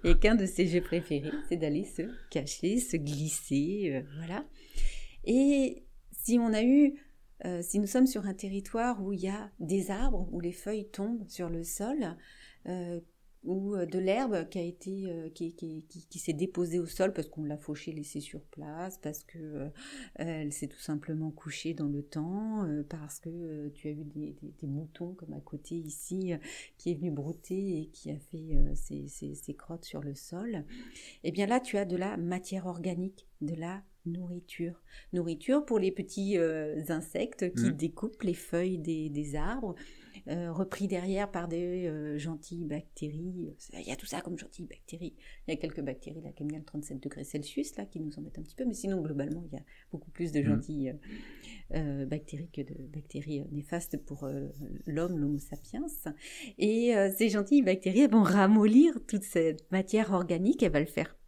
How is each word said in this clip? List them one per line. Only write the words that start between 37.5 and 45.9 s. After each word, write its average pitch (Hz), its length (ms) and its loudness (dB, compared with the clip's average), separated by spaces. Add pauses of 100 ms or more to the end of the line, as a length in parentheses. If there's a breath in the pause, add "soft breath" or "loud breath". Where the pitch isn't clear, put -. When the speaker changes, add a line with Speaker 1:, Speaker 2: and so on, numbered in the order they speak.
Speaker 1:
qui 117 140 2
Speaker 2:
Mhm. 156 80 0
Speaker 1:
découpent 165 460 -4
les 180 100 0
feuilles 175 460 -2
des, 156 300 -4
des 147 260 -4
arbres, 180 400 -2 (520 loud breath)
euh, 170 240 -4
repris 190 360 -2
derrière 190 420 -2
par 170 180 -4
des, 175 400 -2
euh, 151 300 -4
gentilles 160 480 -6
bactéries. 160 880 -6 (180)
Il - 140 -12
y 101 40 -6
a 135 40 -4
tout - 120 -12
ça - 140 -6
comme - 180 -8
gentilles - 260 -14
bactéries. - 480 -14 (340 loud breath)
Il - 40 -2
y - 20 0
a - 40 -2
quelques 160 240 -6
bactéries 143 400 -8